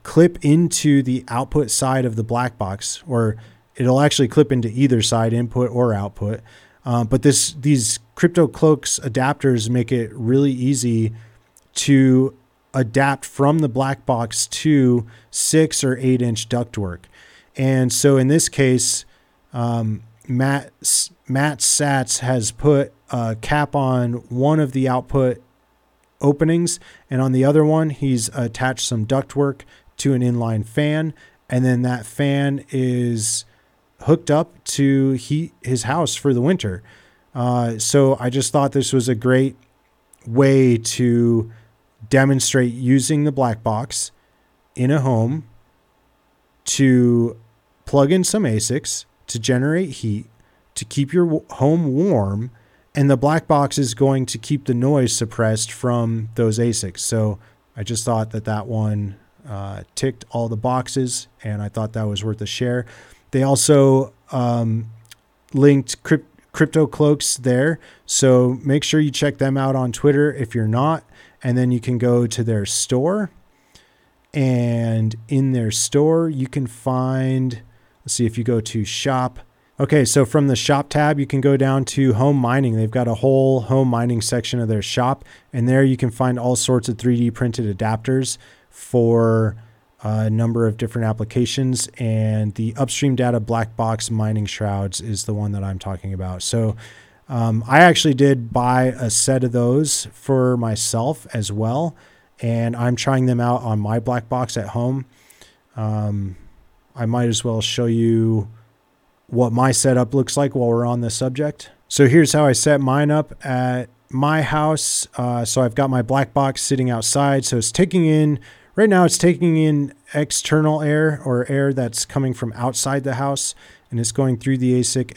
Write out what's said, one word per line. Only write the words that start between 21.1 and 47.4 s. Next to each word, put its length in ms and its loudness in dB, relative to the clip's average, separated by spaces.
Matt 320 0
Satz 600 -2
has 320 -2
put 420 0
a 300 -4
cap 340 -2
on 380 0
one 320 2
of 100 0
the 160 0
output 560 -2
openings, 580 2
and 120 -2
on 120 0
the 100 4
other 220 4
one, 240 2
he's 400 -2
attached 560 -4
some 200 -2
ductwork 560 -2
to 160 0
an 80 0
inline 440 -2
fan, 480 -2
and 160 0
then 160 2
that 240 -4
fan 640 -2
is 760 -2
hooked 300 2
up 320 -2
to 480 2
heat 500 -4
his 220 -4
house 320 -2
for 180 0
the 80 2
winter. 400 -2
Uh, 420 -2
so 420 2
I 100 -2
just 220 -2
thought 200 2
this 220 -2
was 160 0
a 60 2
great 400 2
way 520 4
to 760 0
demonstrate 640 2
using 500 2
the 80 0
black 320 -2
box 480 -4
in 160 0
a 100 2
home 420 0
to 760 2